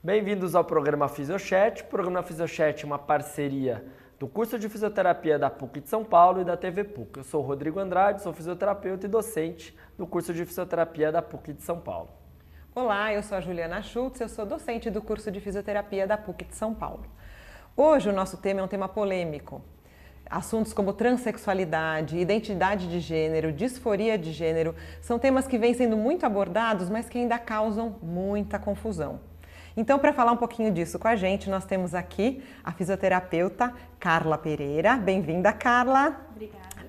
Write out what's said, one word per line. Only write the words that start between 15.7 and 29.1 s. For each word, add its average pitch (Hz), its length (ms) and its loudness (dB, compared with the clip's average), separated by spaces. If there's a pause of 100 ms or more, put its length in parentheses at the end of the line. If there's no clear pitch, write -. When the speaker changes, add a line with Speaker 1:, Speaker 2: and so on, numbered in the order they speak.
Speaker 2:
da 208 140 0
puc 180 260 -10
de - 80 -16
São 220 220 -4
Paulo. - 320 -10 (680)
Hoje 285 320 6
o 202 60 2
nosso 190 240 -2
tema 196 220 0
é 190 40 0
um 185 40 -4
tema 196 200 -4
polêmico. 180 720 -4 (680)
Assuntos 214 420 0
como 196 220 2
transexualidade, 180 1200 0
identidade 190 720 0
de 170 120 -2
gênero, 160 520 0
disforia 214 680 0
de 160 120 -6
gênero, 160 440 0 (260)
são 233 160 -2
temas 262 300 4
que 262 100 0
vêm 240 160 4
sendo 240 240 4
muito 285 300 2
abordados, 196 640 0
mas 226 180 -4
que - 80 -6
ainda 240 220 0
causam 220 640 -2
muita 196 560 -2
confusão. 190 600 -4 (580)